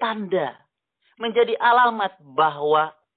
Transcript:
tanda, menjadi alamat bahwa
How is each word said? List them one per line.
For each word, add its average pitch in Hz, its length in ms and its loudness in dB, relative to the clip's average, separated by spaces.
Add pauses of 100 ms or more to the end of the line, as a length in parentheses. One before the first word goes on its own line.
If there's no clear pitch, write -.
tanda, 190 560 -4 (640)
menjadi 233 380 0
alamat 233 580 2 (160)
bahwa 151 640 0 (220)